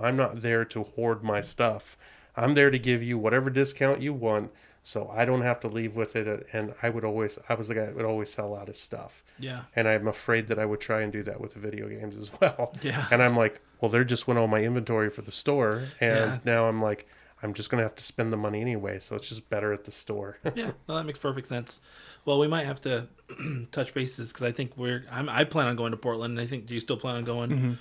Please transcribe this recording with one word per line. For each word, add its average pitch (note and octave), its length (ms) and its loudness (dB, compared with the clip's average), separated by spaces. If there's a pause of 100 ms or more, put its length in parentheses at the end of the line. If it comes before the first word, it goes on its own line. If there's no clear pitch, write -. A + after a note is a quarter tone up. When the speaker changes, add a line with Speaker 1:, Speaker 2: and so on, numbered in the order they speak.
Speaker 1:
I'm B2 140 2
not A#2+ 260 0
there A#2 220 2
to A2 180 -4
hoard A2+ 400 -2
my G#2+ 200 2
stuff. - 540 0 (400)
I'm B2+ 180 4
there C#3+ 160 8
to C3 80 2
give A#2+ 260 2
you A#2+ 140 0
whatever B2 320 4
discount C3+ 520 2
you D3 100 -2
want, A2 380 0 (320)
so - 320 -6
I A#2 100 4
don't B2+ 180 2
have A#2+ 180 0
to A#2 80 -4
leave A2 260 -2
with A2 220 -2
it. G#2+ 360 -2
And G#2+ 300 -4
I A#2+ 80 2
would A2 140 -4
always, G#2+ 340 -2 (100)
I A#2+ 60 2
was A2 140 -6
the A#2 80 -2
guy A2 100 0
that G#2 80 -8
would A2 100 -2
always A2 260 -2
sell G#2 260 -6
out G2+ 100 -12
his G2+ 140 -12
stuff. - 420 -10 (160)
Speaker 2:
Yeah. B2+ 240 -10 (140)
Speaker 1:
And A2+ 100 2
I'm A2 220 2
afraid A2+ 400 0
that A2+ 100 0
I A2 60 0
would G#2+ 160 -2
try A2 220 -2
and G#2 100 -4
do G#2 120 -6
that G2+ 160 -8
with G#2+ 140 -10
the G#2 60 -16
video G#2 280 -8
games G#2+ 280 -10
as G#2 240 -12
well. C3+ 320 2 (100)
Speaker 2:
Yeah. B2 300 -2
Speaker 1:
And B2 100 8
I'm A#2+ 140 6
like, A2+ 240 4 (200)
"Well, A2+ 100 4
there A#2+ 140 6
just B2 220 0
went A#2+ 120 4
all A2+ 100 4
my G#2+ 140 4
inventory A2+ 480 2
for G#2+ 120 -12
the G2 100 -10
store." B2 520 2 (160)
And A2+ 160 6
Speaker 2:
Yeah. A2 280 2
Speaker 1:
now A#2 240 4
I'm A2+ 140 0
like, G#2+ 240 0 (360)
"I'm G#2+ 120 -4
just G#2+ 160 -8
gonna A#2+ 120 2
have G#2+ 140 -2
to - 60 -6
spend A2+ 300 -2
the A2 40 0
money G#2+ 240 -2
anyway, G2+ 400 -4
so - 160 -8
it's - 120 -8
just A2 220 -12
better G#2 220 0
at G#2 120 -4
the - 80 -14
store." G2+ 520 -8
<laughs> - 100 -2
Speaker 2:
Yeah, A#3 180 -6 (160)
no, D#3+ 80 -2
that D#3+ 80 -2
makes D3+ 140 -8
perfect C3 280 -4
sense. A#2+ 340 -6 (460)
Well, C#3 120 4
we D3+ 80 6
might D#3 200 0
have C3+ 160 -6
to B2 260 -2 (300)
<clears throat> C3 340 -6
touch C3+ 220 -2
bases, B2+ 380 -4
'cause - 120 -8
I A#2+ 80 0
think B2 240 -6
we're, B2 340 -4
I'm, C3 180 -4
I B2 160 4
plan D#3 220 0
on A#2+ 100 0
going A#2 160 -2
to A2+ 40 -4
Portland, A#2 420 -2
and - 20 -2
I A#2+ 60 -4
think, A#2+ 200 -8
do A#2+ 80 -10
you A2+ 60 -2
still A2+ 180 -2
plan B2 180 -4
on A#2 80 -4
going A#2+ 260 -2
Speaker 3:
Mm-hmm. B2+ 300 2